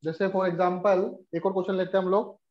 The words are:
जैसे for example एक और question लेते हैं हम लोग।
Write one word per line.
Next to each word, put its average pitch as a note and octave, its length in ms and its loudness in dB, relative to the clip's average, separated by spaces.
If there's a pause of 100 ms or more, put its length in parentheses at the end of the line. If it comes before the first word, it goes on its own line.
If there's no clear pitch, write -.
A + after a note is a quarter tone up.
जैसे D#3+ 260 -2
for F#3+ 180 0
example F3+ 560 2 (320)
एक E3 100 -2
और F#3+ 80 2
question F#3+ 220 -2
लेते F#3 220 0
हैं F#3+ 60 2
हम F#3 80 -2
लोग। G3+ 280 0 (120)